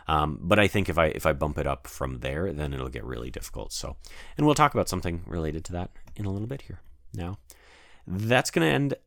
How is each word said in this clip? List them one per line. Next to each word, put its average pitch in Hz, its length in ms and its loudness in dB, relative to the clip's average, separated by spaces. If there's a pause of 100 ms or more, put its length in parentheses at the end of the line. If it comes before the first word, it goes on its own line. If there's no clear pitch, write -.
Um, 76 340 2
but 101 200 6
I 101 80 8
think 98 200 2
if 80 80 0
I, 82 100 8
if - 200 0
I 78 60 6
bump 73 260 -2
it 69 80 0
up 69 220 -4
from 65 320 -6
there, 73 320 -4
then 73 200 -4
it'll 65 160 -6
get 58 160 -8
really 60 240 -8
difficult. - 440 -10
So, - 240 -8 (400)
and 147 100 4
we'll 147 80 8
talk 147 180 6
about 101 160 2
something 87 380 -2
related 80 380 -4
to - 80 -12
that 90 180 -4 (240)
in 104 120 -6
a 95 40 -2
little 101 160 -4
bit 135 160 -8
here. - 180 -14 (320)
Now, 90 260 -6 (680)
that's 110 460 2
gonna 165 140 4
end 139 280 2 (120)